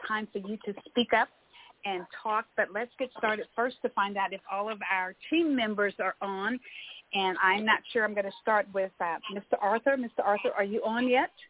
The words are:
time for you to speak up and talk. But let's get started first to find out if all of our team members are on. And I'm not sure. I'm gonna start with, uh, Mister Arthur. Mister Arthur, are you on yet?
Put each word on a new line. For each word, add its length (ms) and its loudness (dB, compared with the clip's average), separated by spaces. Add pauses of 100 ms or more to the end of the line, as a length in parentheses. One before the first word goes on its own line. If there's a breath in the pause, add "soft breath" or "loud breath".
time 240 -2
for 60 -4
you 260 -8
to 80 -6 (160)
speak 240 2
up 160 4 (560 loud breath)
and 220 -6 (160)
talk. 240 -2 (100)
But 160 2
let's 260 -6
get 200 -4
started 360 0
first 280 0
to 80 0
find 260 0
out 160 -2
if 80 -8 (100)
all 200 -2
of 100 -6 (100)
our 240 0 (140)
team 260 2
members 460 2
are 220 -2
on. 360 -4 (540 loud breath)
And 300 0
I'm 240 4
not 140 4 (120)
sure. 100 2
I'm 120 0
gonna 260 -2
start 320 2
with, 260 0
uh, 200 -2 (160)
Mister 260 -2
Arthur. 380 2
Mister 240 -4
Arthur, 340 2
are 80 2
you 200 -2
on 220 0
yet? 260 2 (160)